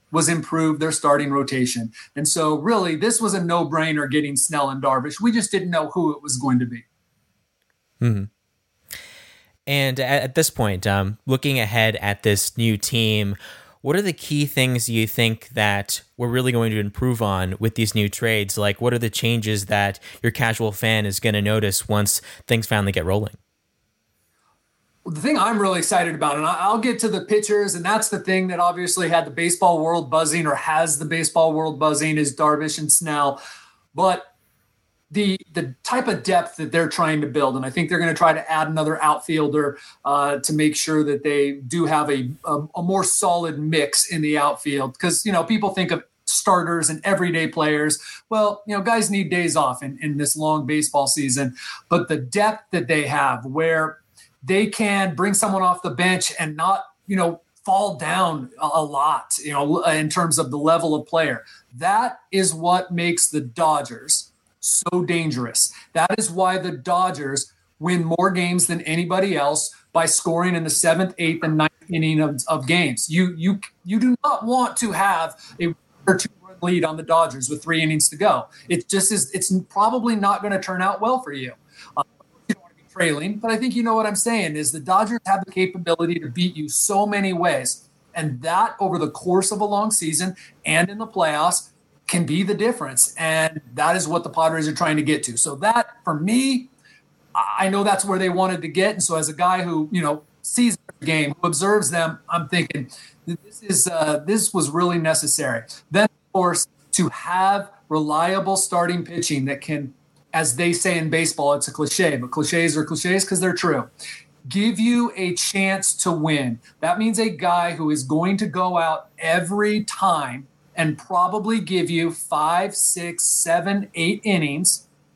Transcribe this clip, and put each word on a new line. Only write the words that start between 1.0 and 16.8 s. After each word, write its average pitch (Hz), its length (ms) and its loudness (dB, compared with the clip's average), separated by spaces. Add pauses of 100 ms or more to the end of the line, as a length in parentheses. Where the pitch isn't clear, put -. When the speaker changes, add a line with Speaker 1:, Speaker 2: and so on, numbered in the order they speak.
Speaker 1:
rotation. 127 600 0 (240)
And 151 120 -2
so 156 320 2
really, 180 360 0
this 226 240 0
was 208 140 0
a 185 100 0
no-brainer 160 680 0
getting 143 260 0
Snell 143 340 0
and 135 140 -6
Darvish. 135 360 0
We 226 120 2
just 214 180 0
didn't 185 220 -2
know 156 180 0
who 151 260 0
it - 60 -16
was 135 160 -2
going 127 220 2
to 123 80 0
be. 117 180 -12 (1120)
Speaker 2:
Mm-hmm. 110 240 0 (1400)
And 135 320 0
at, 131 220 2
at 127 140 -4
this 160 160 4
point, 101 340 0
um, 98 400 2
looking 131 340 0
ahead 110 360 2
at 101 260 -2
this - 340 2
new 113 220 2
team, 107 580 0 (460)
what 143 140 0
are 202 60 2
the 185 120 -2
key 147 320 -2
things 127 420 0
you 113 200 0
think 113 420 -2
that 101 520 0 (160)
we're 120 120 -4
really 127 220 0
going 113 200 2
to 107 80 0
improve 113 420 -2